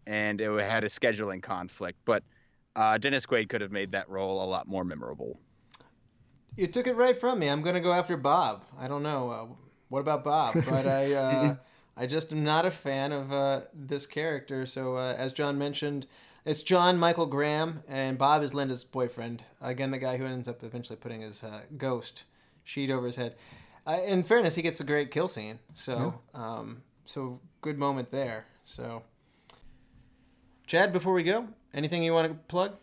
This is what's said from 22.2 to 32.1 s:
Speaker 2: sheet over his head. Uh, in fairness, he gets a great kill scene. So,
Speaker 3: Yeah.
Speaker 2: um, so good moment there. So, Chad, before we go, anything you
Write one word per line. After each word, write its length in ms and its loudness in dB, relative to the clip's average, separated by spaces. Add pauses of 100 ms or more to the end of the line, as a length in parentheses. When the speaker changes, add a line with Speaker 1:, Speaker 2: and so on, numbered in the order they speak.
Speaker 2:
sheet 260 -4
over 160 -2
his 100 -6
head. 200 -6 (500)
Uh, 200 0
in 160 4
fairness, 320 6
he 80 -2
gets 180 0
a 40 -6
great 260 2
kill 180 0
scene. 300 -8 (160)
So, 460 -4 (140)
Speaker 3:
Yeah. 60 -12 (180)
Speaker 2:
um, 240 -12 (220)
so 360 -8 (200)
good 180 -4
moment 320 -2
there. 360 -4 (160)
So, 400 -12 (1600)
Chad, 260 4
before 200 2
we 120 2
go, 240 2 (260)
anything 280 0
you 100 2